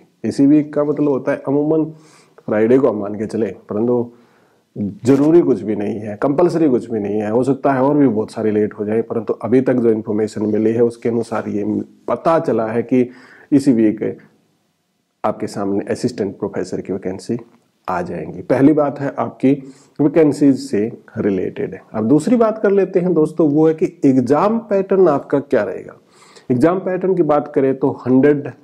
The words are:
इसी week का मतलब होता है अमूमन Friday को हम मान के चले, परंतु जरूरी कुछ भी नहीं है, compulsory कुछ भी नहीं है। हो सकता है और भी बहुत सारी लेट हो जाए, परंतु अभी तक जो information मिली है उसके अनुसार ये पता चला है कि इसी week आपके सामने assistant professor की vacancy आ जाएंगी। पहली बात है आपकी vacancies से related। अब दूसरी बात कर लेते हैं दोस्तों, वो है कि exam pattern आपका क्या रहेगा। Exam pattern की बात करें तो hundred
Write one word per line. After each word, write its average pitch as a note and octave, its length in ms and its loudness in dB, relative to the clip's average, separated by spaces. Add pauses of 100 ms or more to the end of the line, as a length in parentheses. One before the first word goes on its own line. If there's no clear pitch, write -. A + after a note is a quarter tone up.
(240)
इसी A2+ 220 0
week D3 280 2
का D3 100 -2
मतलब D3 260 -2
होता C3+ 220 -2
है C3+ 160 -6
अमूमन D3+ 380 0 (600)
Friday A2+ 320 4
को C3+ 120 2
हम G#2 120 -2
मान G2+ 140 -8
के G#2+ 100 -6
चले, G#2+ 220 -4 (220)
परंतु A#2 420 -2 (920)
जरूरी C#3+ 360 6
कुछ C3 200 0
भी G#2 140 -4
नहीं G#2 240 -6
है, G#2+ 160 -10
compulsory D#3 540 0
कुछ A2+ 220 0
भी A2+ 80 -2
नहीं G2+ 220 -2
है। G#2 100 -4
हो B2 120 2
सकता C#3 300 0
है - 80 0
और D3 160 2
भी C#3+ 100 4
बहुत G#2+ 240 -2
सारी A2 200 -2
लेट G#2 220 0
हो G#2+ 120 -8
जाए, A2 160 0
परंतु A2+ 320 -4
अभी A#2+ 280 0
तक C3 120 0
जो A#2 180 2
information G#2+ 540 -2
मिली G#2+ 260 2
है A#2 120 0
उसके A#2 260 -2
अनुसार A2+ 400 -4
ये G2+ 140 -4 (440)
पता D#3+ 320 0
चला A2+ 280 -2
है A#2 160 -2
कि B2 260 2 (420)
इसी C#3 220 4
week A2 440 0 (1040)
आपके G#2+ 240 -4
सामने G2+ 440 -4
assistant G#2 480 -4
professor F#2+ 420 -6
की F#2 120 -8
vacancy F#2+ 440 -8 (500)
आ - 140 -4
जाएंगी। E3+ 400 -10
पहली C3+ 320 4
बात D3 260 0
है C#3 200 -6
आपकी A#2 320 -2 (500)
vacancies C#3+ 580 2
से - 220 -4 (360)
related। G2 600 -2 (160)
अब A2 140 -2
दूसरी D3+ 280 4
बात A3 280 2
कर G#3 80 2
लेते F#3+ 280 2
हैं F3+ 140 0
दोस्तों, D#3 360 2
वो D#3 180 4
है D#3+ 60 4
कि D#3+ 120 -2 (200)
exam D3 540 2
pattern G3 480 0
आपका C#3+ 320 0
क्या C3 240 0
रहेगा। F#2 320 -10 (560)
Exam D#3 280 2
pattern F#3 360 -2
की F3 80 2
बात D3 320 0
करें C3+ 220 2
तो C#3 120 0 (160)
hundred C3+ 460 2 (120)